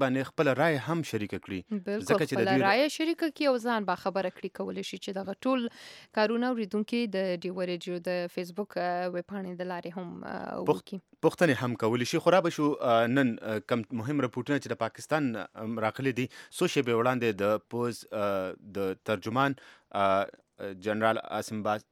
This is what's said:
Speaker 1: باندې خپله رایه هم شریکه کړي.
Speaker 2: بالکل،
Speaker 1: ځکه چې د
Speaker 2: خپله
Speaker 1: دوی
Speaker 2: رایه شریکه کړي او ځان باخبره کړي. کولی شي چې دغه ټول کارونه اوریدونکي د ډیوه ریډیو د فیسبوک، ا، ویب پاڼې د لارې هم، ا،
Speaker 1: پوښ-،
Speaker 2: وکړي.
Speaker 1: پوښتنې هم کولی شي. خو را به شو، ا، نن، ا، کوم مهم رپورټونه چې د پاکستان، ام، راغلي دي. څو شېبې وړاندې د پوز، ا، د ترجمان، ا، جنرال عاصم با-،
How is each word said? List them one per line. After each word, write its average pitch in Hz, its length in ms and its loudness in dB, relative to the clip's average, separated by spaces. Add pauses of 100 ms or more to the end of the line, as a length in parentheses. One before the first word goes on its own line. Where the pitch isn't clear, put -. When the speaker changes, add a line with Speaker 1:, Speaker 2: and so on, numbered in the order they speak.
Speaker 1:
باندې 135 200 2
خپله 143 300 2
رایه 143 360 4
هم 165 140 0
شریکه 104 360 -4
کړي. 95 220 -8 (100)
Speaker 2:
بالکل، 202 340 -4
Speaker 1:
ځکه 160 200 2
چې - 100 -2
د - 60 0
Speaker 2:
خپله - 120 2
Speaker 1:
دوی 135 80 4
Speaker 2:
رایه 220 280 4
شریکه 330 400 -2
کړي 294 180 -4
او 262 120 4
ځان 226 260 -2
باخبره 185 440 -2
کړي. - 260 -8
کولی 190 280 -6
شي 196 140 -10
چې - 160 -10
دغه 190 200 -8 (120)
ټول 254 240 0 (440)
کارونه 226 340 2
اوریدونکي 233 600 0
د 196 100 -6 (240)
ډیوه 185 240 -4
ریډیو 175 340 -4
د 180 360 -2
فیسبوک، 175 440 -6
ا، 175 300 0
ویب 175 240 -4
پاڼې 190 280 -6
د - 20 -6
لارې 180 340 -6
هم، 180 280 -8
ا، - 400 -6
Speaker 1:
پوښ-، - 40 4
Speaker 2:
وکړي. 185 300 -2 (240)
Speaker 1:
پوښتنې 156 420 4
هم 123 100 0
کولی 117 300 2
شي. 165 140 0
خو 170 120 4
را 180 100 8
به 170 100 2
شو، 151 200 2 (100)
ا، 117 260 6
نن، 123 360 4
ا، 110 160 -2 (100)
کوم 120 140 2 (100)
مهم 131 280 -2
رپورټونه 127 380 0
چې - 100 -6
د 123 40 -6
پاکستان، 120 640 -2
ام، 110 420 -8
راغلي 113 340 0
دي. 120 140 -2 (300)
څو - 100 2
شېبې 123 340 2
وړاندې 120 320 2
د 101 360 2
پوز، 120 360 -4
ا، 104 200 -4 (520)
د 95 280 -2
ترجمان، 113 500 0 (380)
ا، 98 320 4 (560)
جنرال 110 380 2
عاصم 107 440 -6
با-، 107 300 -2